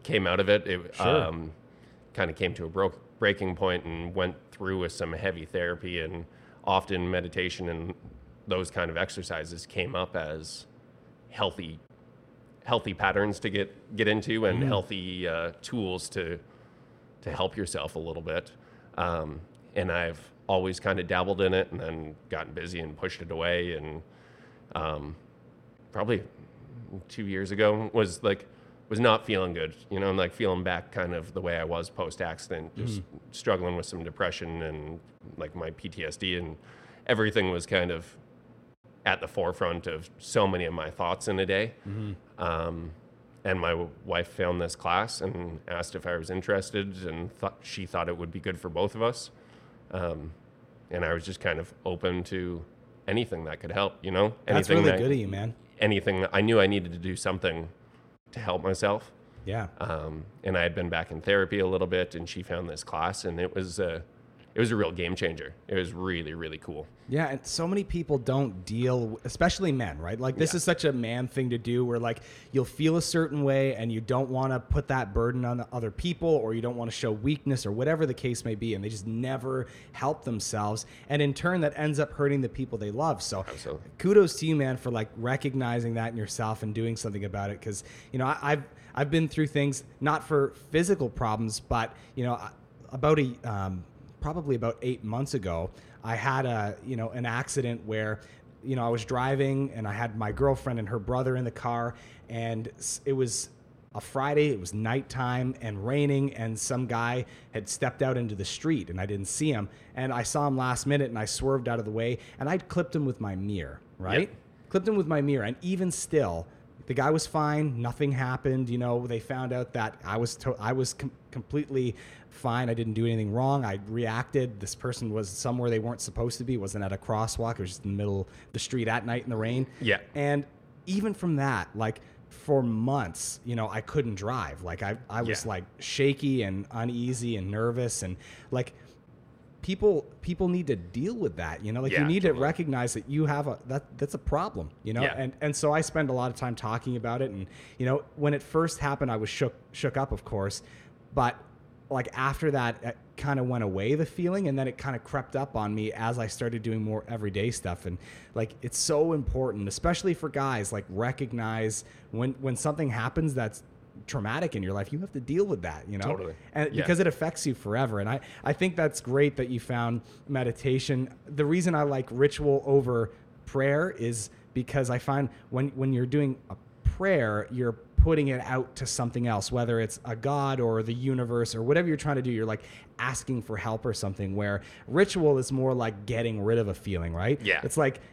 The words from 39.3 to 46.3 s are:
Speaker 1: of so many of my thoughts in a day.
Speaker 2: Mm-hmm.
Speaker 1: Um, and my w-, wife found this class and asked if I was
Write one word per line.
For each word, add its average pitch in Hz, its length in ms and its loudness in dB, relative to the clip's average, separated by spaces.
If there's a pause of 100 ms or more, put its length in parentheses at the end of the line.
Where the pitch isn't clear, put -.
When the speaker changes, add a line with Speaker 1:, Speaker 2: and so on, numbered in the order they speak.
Speaker 1:
of 82 320 -6
so - 280 4
many 90 200 2
of 82 80 -4
my 78 160 -4
thoughts 87 380 -2
in 98 120 2
a 95 60 2
day. 101 280 2 (140)
Speaker 2:
Mm-hmm. 104 240 -4 (300)
Speaker 1:
Um, 85 500 -2 (520)
and 95 140 2
my 85 120 2
w-, 85 200 0 (140)
wife 87 240 0
found 90 320 0
this 85 160 -2
class 95 440 0
and 87 460 -4
asked 87 280 -6
if 90 120 -8
I 87 100 0
was 82 140 -6